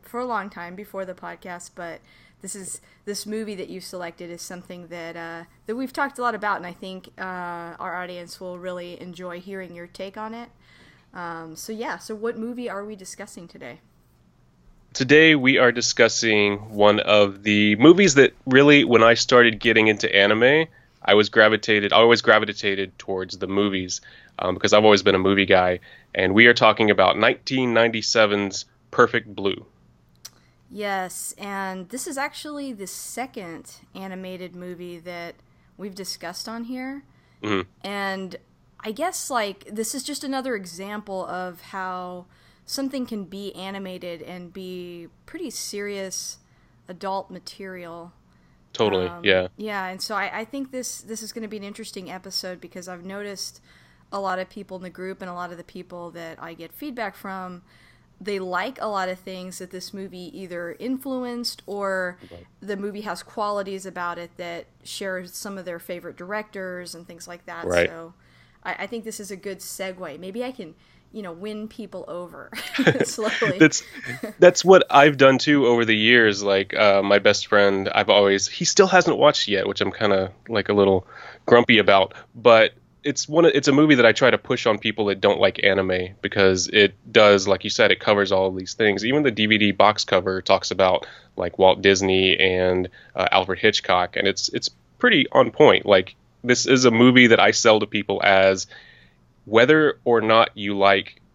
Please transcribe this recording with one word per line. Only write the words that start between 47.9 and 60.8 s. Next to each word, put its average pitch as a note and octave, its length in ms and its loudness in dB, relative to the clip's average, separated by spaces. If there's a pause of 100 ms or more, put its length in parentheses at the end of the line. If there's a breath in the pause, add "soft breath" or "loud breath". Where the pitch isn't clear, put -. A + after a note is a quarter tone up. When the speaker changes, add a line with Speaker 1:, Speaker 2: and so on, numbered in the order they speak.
Speaker 2:
Totally, G2 340 0
Speaker 1:
Um, E3+ 160 -12
Speaker 2:
yeah. F#2 320 2
Speaker 1:
yeah, G3+ 300 -8
and F#3 160 -12
so A3 120 -10
I, G3 260 -6
I A3+ 40 -8
think C4 260 -12
this, B3+ 300 -12
this A3 220 -14
is G#3 100 -16
gonna A3 160 -12
be G#3 80 -12
an G3+ 80 -14
interesting G3+ 460 -16
episode F#3 500 -12
because F3 260 -18
I've F3+ 200 -16
noticed G3+ 560 -14 (500 soft breath)
a G3+ 80 -8
lot F#3 180 -4
of F#3 120 -10
people G3 260 -16
in F3+ 60 -14
the F#3 80 -16
group F#3+ 320 -14
and F#3 80 -14
a - 20 -12
lot F3 180 -12
of F3 60 -16
the E3+ 80 -18
people F3 460 -18
that E3 320 -16
I E3 100 -16
get E3 180 -18
feedback A#3+ 460 -12
from, F#3 460 -14 (580 soft breath)
they G3 180 -8
like F#3 440 -6
a G#3+ 40 -4
lot F#3+ 220 -4
of F#3 100 -8
things F#3 420 -14
that F#3 100 -16
this F3+ 240 -16
movie F#3 440 -14
either F3 400 -12
influenced B3+ 840 -8